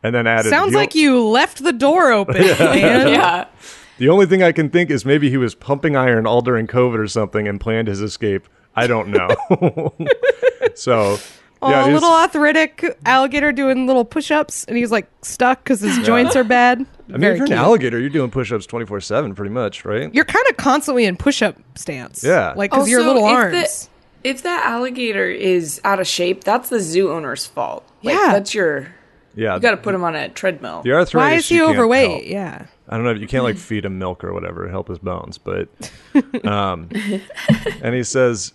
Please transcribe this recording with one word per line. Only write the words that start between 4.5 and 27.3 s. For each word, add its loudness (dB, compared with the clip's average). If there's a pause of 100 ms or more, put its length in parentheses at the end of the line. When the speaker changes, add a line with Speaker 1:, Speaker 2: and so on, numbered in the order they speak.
Speaker 1:
can 0
think 2
is 0
maybe 4
he 0
was -2
pumping -2
iron 2
all 2
during 0
covid 2
or -2
something -2
and -6
planned -2
his -4
escape. -4 (280)
I 0
don't -2
know." 0
<laughs> -6 (680)
So 0 (440)
Speaker 2:
Oh, 0
Speaker 1:
Yeah, 4
Speaker 2:
a 2
Speaker 1:
he's 4
Speaker 2:
little 4
arthritic 2
alligator 2
doing 0
little 2
push-ups, -4
and -6
he's, -2
like, -2 (140)
stuck -2
'cause 0
his 0
Speaker 1:
Yeah. -2
Speaker 2:
joints 2
are 2
bad. 2 (240)
Speaker 1:
I -16
mean, -2
Speaker 2:
Very 4
Speaker 1:
if -2
you're 0
Speaker 2:
cute. 0
Speaker 1:
an 2
alligator, 2
you're -2
doing -2
push-ups -4
twenty-four -8
seven -4
pretty -8
much, -4
right? -4
Speaker 2:
You're 2
kinda 0
constantly 0
in -2
push-up 0 (180)
stance. -14
Speaker 1:
Yeah. 2
Speaker 2:
Like, -4
'cause 0
your 4
Speaker 3:
Also, 2
Speaker 2:
little 4
Speaker 3:
if 2
the, -2
Speaker 2:
arms. -6 (340)
Speaker 3:
if -6
that -4
alligator -4
is -2
out 0
of -4
shape, -4
that's -2
the -2
zoo 0
owner's -8